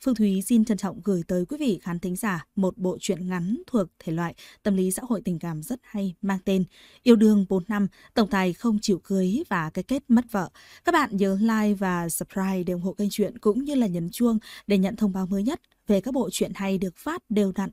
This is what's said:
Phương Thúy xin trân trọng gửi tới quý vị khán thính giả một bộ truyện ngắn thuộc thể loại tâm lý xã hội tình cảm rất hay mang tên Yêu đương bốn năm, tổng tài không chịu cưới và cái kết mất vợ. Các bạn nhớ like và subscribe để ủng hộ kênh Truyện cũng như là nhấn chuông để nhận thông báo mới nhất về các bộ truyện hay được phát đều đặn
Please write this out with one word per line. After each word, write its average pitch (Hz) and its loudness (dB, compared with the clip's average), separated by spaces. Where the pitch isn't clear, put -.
Phương 262 0
Thúy 196 2
xin 226 4
trân 214 0
trọng 190 -6
gửi 185 0
tới 180 -2
quý 294 -8
vị 233 0
khán 175 -6
thính 180 -4
giả 185 -4
một 185 0
bộ 185 -2
truyện 180 -4
ngắn 185 -4
thuộc 202 0
thể - -6
loại 170 -4
tâm 208 2
lý 185 2
xã 196 -6
hội 214 -2
tình 175 -4
cảm 160 -8
rất 247 -8
hay 196 -6
mang 196 -2
tên 190 2
Yêu 233 8
đương 208 6
bốn 190 0
năm, 208 0
tổng 226 2
tài 190 2
không 214 0
chịu 185 0
cưới 196 0
và 165 -2
cái - -6
kết 277 -4
mất 240 6
vợ. 185 -4
Các 349 4
bạn 277 2
nhớ 190 2
like 214 2
và 180 -2
subscribe 190 -2
để 175 -2
ủng 175 -4
hộ 185 -2
kênh 208 -2
Truyện 190 -2
cũng 214 0
như 285 -4
là 247 2
nhấn 175 -4
chuông 233 0
để 196 2
nhận 190 0
thông 208 0
báo 190 -4
mới 196 -2
nhất 277 -2
về 196 4
các 254 -6
bộ 240 0
truyện - -2
hay 196 -2
được 180 -4
phát 311 -8
đều 202 2
đặn 190 -4